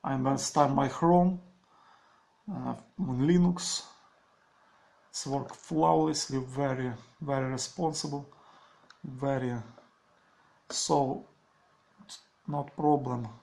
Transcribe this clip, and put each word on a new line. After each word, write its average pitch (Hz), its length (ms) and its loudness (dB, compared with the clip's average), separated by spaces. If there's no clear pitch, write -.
I'm 135 200 -2
gonna 139 140 2
start 143 340 2
my 139 180 2
Chrome, 180 500 4
uh, 127 220 -6
on 131 220 -2
Linux. 175 600 4
It's - 140 -10
work 135 300 -4
flawlessly, 156 840 2
very, 131 540 -2
very 135 320 -2
responsible, 143 800 -6
very, 131 500 -2
so 143 560 0
not 143 280 -8
problem 131 520 0